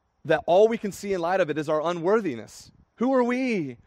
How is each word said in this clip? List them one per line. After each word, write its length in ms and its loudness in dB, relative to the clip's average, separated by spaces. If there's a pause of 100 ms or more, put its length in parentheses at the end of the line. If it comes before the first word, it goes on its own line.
(240)
that 220 0
all 220 6
we 100 -2
can 140 -6
see 200 -8
in 80 -2
light 200 0
of 100 0
it 80 -4
is 100 -6
our 140 0
unworthiness. 880 -4 (260)
Who 160 0
are 120 4
we 640 -2